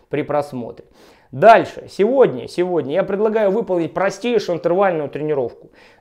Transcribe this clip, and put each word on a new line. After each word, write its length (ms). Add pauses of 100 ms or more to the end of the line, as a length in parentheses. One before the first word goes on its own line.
при 120
просмотре. 640 (460)
Дальше. 580
Сегодня, 580
сегодня 460
я 100
предлагаю 480
выполнить 420
простейшую 640
интервальную 520
тренировку. 600 (320)